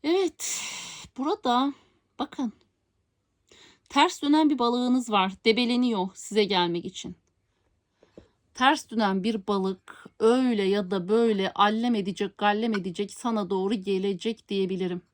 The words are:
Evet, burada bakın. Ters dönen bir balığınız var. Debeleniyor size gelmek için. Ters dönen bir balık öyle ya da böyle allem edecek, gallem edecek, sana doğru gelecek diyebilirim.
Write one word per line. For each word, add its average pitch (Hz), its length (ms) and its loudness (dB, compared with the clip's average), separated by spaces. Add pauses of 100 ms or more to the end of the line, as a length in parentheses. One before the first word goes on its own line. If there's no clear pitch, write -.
Evet, 349 580 -2 (560)
burada 269 560 0 (460)
bakın. 254 340 -6 (1400)
Ters 302 320 2
dönen 302 280 4
bir 269 100 0
balığınız 247 520 0
var. 190 220 2 (120)
Debeleniyor 233 680 2
size 214 300 -2
gelmek 175 420 0
için. - 300 -12 (1400)
Ters 269 360 2
dönen 196 340 0
bir 214 240 -2
balık 190 580 -4 (140)
öyle 240 440 4
ya 190 280 0
da 185 180 -2
böyle 214 440 2
allem 220 420 2
edecek, 202 420 -4
gallem 214 360 0
edecek, 190 380 -4
sana 214 380 -4
doğru 196 240 -2
gelecek 196 760 -4
diyebilirim. 185 520 -4 (120)